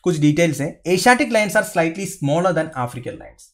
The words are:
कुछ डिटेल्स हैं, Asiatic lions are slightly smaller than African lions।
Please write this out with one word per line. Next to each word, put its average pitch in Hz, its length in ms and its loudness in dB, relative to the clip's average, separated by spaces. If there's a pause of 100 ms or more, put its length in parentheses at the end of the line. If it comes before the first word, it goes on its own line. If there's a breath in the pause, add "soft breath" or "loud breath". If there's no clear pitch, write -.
कुछ 165 180 0
डिटेल्स 147 400 2
हैं, 151 120 -4 (160)
Asiatic 240 480 2
lions 208 200 0
are 202 100 2
slightly 180 420 -2
smaller 165 480 0
than 160 220 -4
African 120 420 -8
lions। - 340 -20